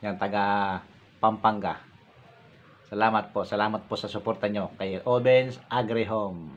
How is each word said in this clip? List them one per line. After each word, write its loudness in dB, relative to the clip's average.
Yan, -6
taga 0
Pampanga. 2
Salamat 2
po. 0
Salamat -2
po -6
sa -8
suporta -2
nyo -4
kay -6
Oben's 4
Agri 0
Home. -4